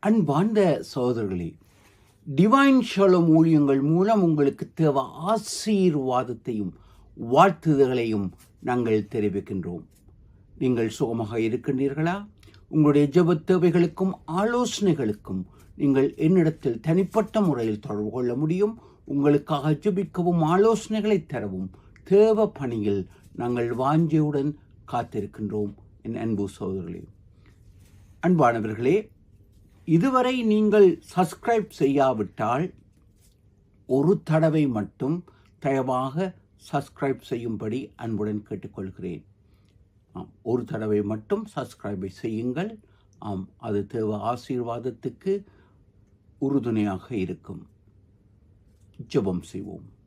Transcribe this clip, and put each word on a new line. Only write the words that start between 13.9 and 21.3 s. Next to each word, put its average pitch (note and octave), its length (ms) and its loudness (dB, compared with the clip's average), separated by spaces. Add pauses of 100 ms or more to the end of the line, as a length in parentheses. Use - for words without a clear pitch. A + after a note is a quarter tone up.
ஆலோசனைகளுக்கும் F3 1160 -2 (320)
நீங்கள் C3+ 400 2
என்னிடத்தில் D#3 640 2
தனிப்பட்ட G3 640 0
முறையில் A#2+ 380 0
தொடர்பு G#2+ 300 -6
கொள்ள A#2+ 260 -4
முடியும். F#3 440 -2 (240)
உங்களுக்காக C#3+ 680 0
ஜெபிக்கவும் F3 720 -2
ஆலோசனைகளை G#3 840 2
தரவும் G2 460 -8 (320)